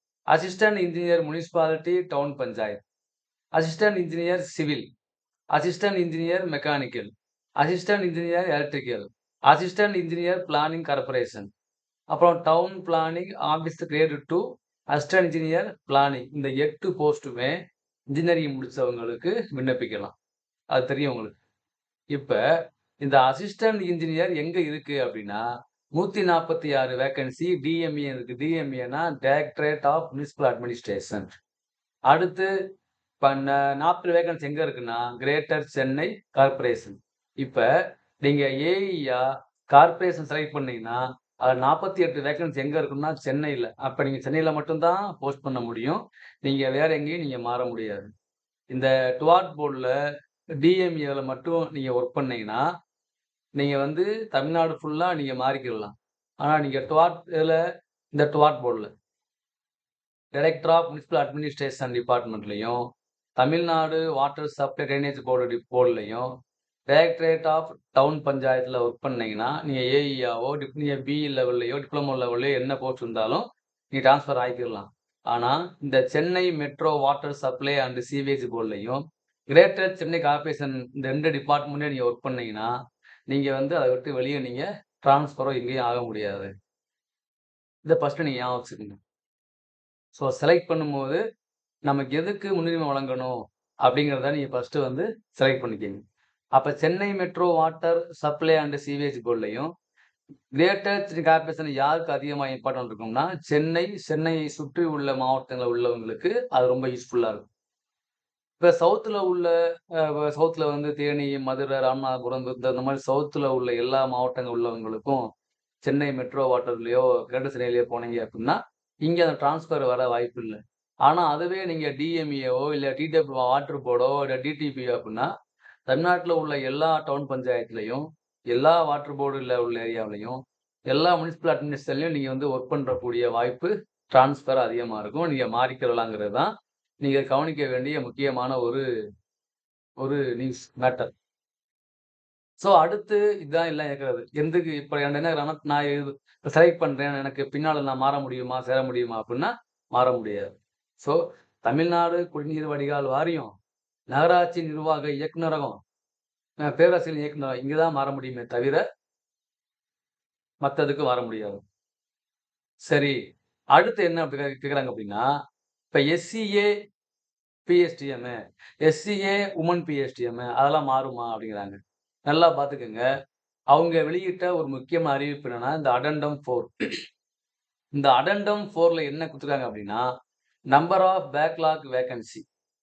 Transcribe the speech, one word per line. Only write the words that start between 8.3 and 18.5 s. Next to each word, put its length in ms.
எலக்ட்ரிக்கல், 600
அசிஸ்டன்ட் 520
இன்ஜினியர் 500
பிளானிங் 380
கார்ப்பரேஷன், 680
அப்புறம் 380
டவுன் 440
பிளானிங் 500
ஆபீஸ் 500
கிரேடு 400
டூ, 300
அசிஸ்டன்ட் 380
இன்ஜினியர் 500
பிளானிங். 440
இந்த 180
எட்டு 400
போஸ்ட்டுமே 760
இன்ஜினியரிங் 580